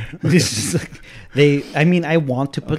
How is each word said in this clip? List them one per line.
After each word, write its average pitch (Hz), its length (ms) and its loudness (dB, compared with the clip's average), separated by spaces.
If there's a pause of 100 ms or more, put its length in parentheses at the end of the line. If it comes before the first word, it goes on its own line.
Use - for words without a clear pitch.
<laughs> - 160 -14
It's 151 300 2
just 110 200 -4
like, - 280 -8 (320)
they, 143 300 4 (100)
I 151 100 2
mean, 175 200 2
I 156 120 2
want 139 380 -2
to - 60 -6
put - 180 -4